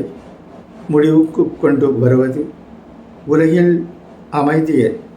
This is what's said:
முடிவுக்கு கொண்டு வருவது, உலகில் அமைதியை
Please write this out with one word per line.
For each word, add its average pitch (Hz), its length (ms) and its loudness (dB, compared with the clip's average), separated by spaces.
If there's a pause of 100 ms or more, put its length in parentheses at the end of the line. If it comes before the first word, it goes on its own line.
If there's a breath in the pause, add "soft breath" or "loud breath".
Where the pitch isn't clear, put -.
(920)
முடிவுக்கு 156 500 2 (200)
கொண்டு 139 240 2 (120)
வருவது, 127 420 2 (920)
உலகில் 170 420 2 (560)
அமைதியை 147 580 0 (280)